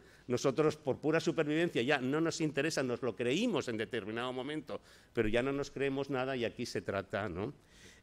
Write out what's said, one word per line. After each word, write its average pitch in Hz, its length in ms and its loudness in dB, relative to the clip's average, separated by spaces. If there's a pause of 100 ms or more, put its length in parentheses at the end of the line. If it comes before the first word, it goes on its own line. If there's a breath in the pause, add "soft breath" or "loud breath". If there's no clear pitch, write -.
(280 loud breath)
nosotros 143 500 2
por - 220 -2
pura 156 200 2
supervivencia 160 600 2
ya 139 180 2
no 135 220 0
nos 165 180 0
interesa, 151 440 0
nos 120 180 -2
lo 117 140 -2
creímos 147 520 0
en 113 100 -4
determinado 113 540 -4
momento, 127 480 -6 (320 loud breath)
pero 113 160 2
ya 113 140 4
no 135 100 2
nos 139 200 -4
creemos 135 400 -2
nada 131 260 -2
y 117 80 0
aquí - 220 -4
se - 160 -4
trata, 98 440 -4
¿no?, 101 260 -4 (500 loud breath)